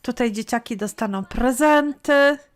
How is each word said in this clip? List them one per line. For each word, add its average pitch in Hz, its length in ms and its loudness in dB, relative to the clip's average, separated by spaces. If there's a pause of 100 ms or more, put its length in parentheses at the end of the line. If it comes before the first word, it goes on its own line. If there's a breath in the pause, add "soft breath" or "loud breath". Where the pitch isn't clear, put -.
tutaj 240 300 -2
dzieciaki 226 460 -6
dostaną 202 480 -6
prezenty. 285 1120 2 (180)